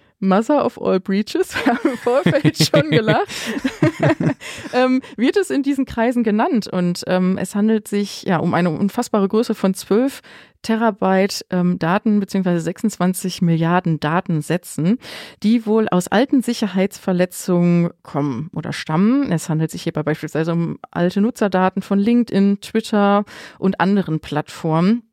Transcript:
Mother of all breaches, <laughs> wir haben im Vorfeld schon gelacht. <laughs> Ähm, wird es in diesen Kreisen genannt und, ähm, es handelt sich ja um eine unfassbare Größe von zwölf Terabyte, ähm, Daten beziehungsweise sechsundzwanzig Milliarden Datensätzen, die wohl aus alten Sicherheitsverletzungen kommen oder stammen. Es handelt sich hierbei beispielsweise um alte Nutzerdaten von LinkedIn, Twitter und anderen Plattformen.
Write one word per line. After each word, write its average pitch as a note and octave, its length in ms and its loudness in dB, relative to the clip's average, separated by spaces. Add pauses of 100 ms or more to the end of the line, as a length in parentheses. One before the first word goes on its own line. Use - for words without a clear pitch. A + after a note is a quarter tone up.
(180)
Mother A3 460 2
of - 160 -4
all F#3+ 180 0
breaches, G#3 560 -2
<laughs> - 100 -4
wir A#3+ 100 2
haben - 160 0
im A#3+ 80 -4
Vorfeld - 600 2
schon D4 320 2
gelacht. A3+ 400 2
<laughs> - 40 -12 (1400)
Ähm, B3+ 280 2 (160)
wird C4+ 200 0
es G4 140 0
in C4+ 120 0
diesen C4+ 220 0
Kreisen A#3+ 380 0
genannt A3 440 0
und, F3+ 400 -2
ähm, F#3 320 2
es - 160 -6
handelt G#3+ 340 0
sich G3+ 360 -4
ja F3 140 2
um F3+ 140 0
eine F3 180 2
unfassbare G3 580 0
Größe A3 260 0
von F#3+ 200 0
zwölf B3 460 -2 (420)
Terabyte, G3+ 880 0
ähm, F3+ 280 2
Daten G#3 420 2
beziehungsweise F#3 400 0
sechsundzwanzig F3+ 800 -2
Milliarden E3 580 2
Datensätzen, E3 1000 -2 (440)
die A3+ 240 2
wohl G#3+ 220 2
aus F3+ 200 0
alten B3+ 340 2
Sicherheitsverletzungen F3+ 1500 0 (120)
kommen C#3+ 520 -4
oder D3+ 180 -6
stammen. G#3+ 600 0
Es D#3+ 160 -2
handelt D#3 220 0
sich - 120 -12
hierbei D#3+ 200 -4
beispielsweise D#3 500 -2
um E3+ 260 -2 (120)
alte F3+ 300 0
Nutzerdaten G3 600 0
von G3 180 0
LinkedIn, G3+ 640 2
Twitter G3+ 640 0 (340)
und - 220 0
anderen F3 400 2
Plattformen. E3 840 0 (100)